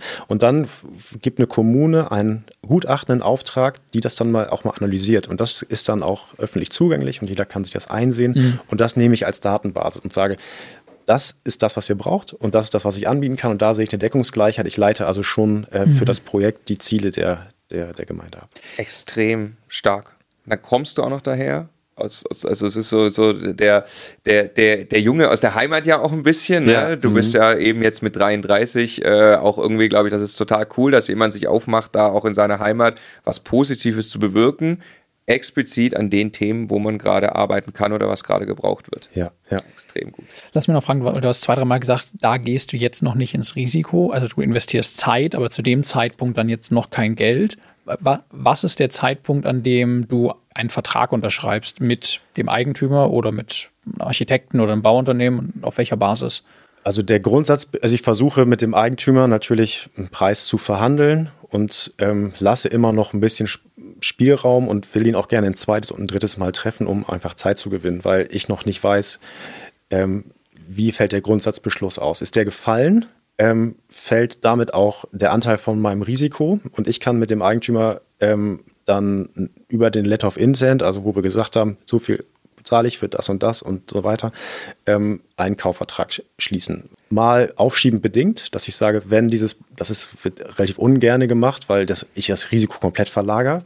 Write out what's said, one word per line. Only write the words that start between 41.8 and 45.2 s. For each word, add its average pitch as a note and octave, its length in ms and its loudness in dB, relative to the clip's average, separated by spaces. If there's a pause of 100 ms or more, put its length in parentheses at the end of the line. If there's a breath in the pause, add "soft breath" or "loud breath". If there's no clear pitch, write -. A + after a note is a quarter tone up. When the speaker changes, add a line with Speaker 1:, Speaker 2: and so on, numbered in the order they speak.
Speaker 2:
da A#2+ 160 2
gehst B2 380 -4
du C3 40 -6
jetzt A#2+ 260 -2
noch C3+ 120 -2
nicht B2+ 180 -2
ins - 220 0
Risiko. D#3+ 540 0
Also B2+ 180 -2
du - 140 -4
investierst A#2 560 0
Zeit, C3 360 2